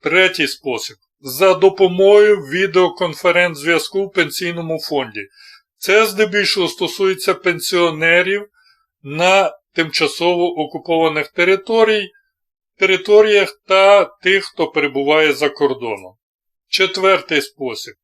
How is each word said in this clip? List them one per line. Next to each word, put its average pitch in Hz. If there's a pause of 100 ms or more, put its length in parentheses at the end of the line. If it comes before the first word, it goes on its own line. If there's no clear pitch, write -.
Третій 175
спосіб. 117 (240)
За 147
допомогою 196
відеоконференц-зв'язку 175
в 196
Пенсійному 165
фонді. 123 (600)
Це 214
здебільшого 196
стосується 190
пенсіонерів 175 (580)
на 170 (240)
тимчасово 170
окупованих 156
територій-, 202 (680)
територіях 202
та 196
тих, 190
хто 160
перебуває 147
за 147
кордоном. 113 (560)
Четвертий 185
спосіб. 120 (100)